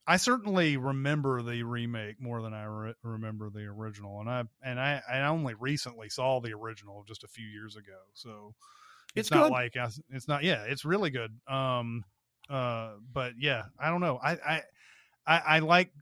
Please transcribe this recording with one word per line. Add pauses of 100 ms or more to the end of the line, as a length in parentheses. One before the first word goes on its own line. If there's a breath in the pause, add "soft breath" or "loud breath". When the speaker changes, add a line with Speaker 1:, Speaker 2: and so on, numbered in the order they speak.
Speaker 1:
I
certainly
remember
the
remake
more
than
I
re-, (100)
remember
the
original,
and
I, (200)
and
I, (100)
I
only
recently
saw
the
original
just
a
few
years
ago, (160)
so (600 loud breath)
it's
Speaker 2:
It's
Speaker 1:
not
Speaker 2:
good.
Speaker 1:
like
I
s-,
it's
not,
yeah,
it's
really
good. (160)
Um, (460)
uh, (200)
but
yeah, (160)
I
don't
know.
I,
I, (680 soft breath)
I, (100)
I
like (100)